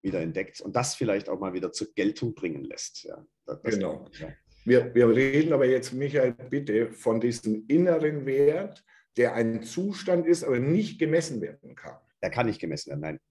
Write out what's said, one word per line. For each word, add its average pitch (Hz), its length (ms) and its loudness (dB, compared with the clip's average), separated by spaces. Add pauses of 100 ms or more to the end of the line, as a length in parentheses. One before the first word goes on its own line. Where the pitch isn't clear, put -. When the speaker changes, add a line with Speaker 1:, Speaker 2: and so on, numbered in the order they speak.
Speaker 1:
wieder 92 200 -2
entdeckt 82 400 -6
und 101 140 -8
das 127 200 0
vielleicht 101 340 -2
auch 92 100 -4
mal 95 140 -4
wieder 90 180 -4
zur - 220 -6
Geltung 104 400 -2
bringen 76 300 -6
lässt. - 400 -12
Ja, - 220 -16 (200)
das, - 160 -10
das 113 140 -2
Speaker 2:
Genau. 90 300 -4 (140)
Speaker 1:
ja. - 100 -12 (360)
Speaker 2:
Wir, 123 280 4
wir 120 160 8
reden 135 440 4
aber 135 120 4
jetzt, 127 280 2
Michael, 131 400 0 (160)
bitte 117 420 0
von 113 280 0
diesem 110 480 -2
inneren 156 580 2
Wert, 147 580 2 (340)
der 120 160 4
ein 113 300 0
Zustand 180 640 0
ist, 170 160 4
aber 131 160 2
nicht 165 400 0
gemessen 151 420 0
werden - 340 -12
kann. - 220 -18 (240)
Speaker 1:
Der 92 80 -2
kann 117 160 0
nicht 107 160 -2
gemessen 76 300 -8
werden, 73 100 -6
nein. 78 180 -8 (120)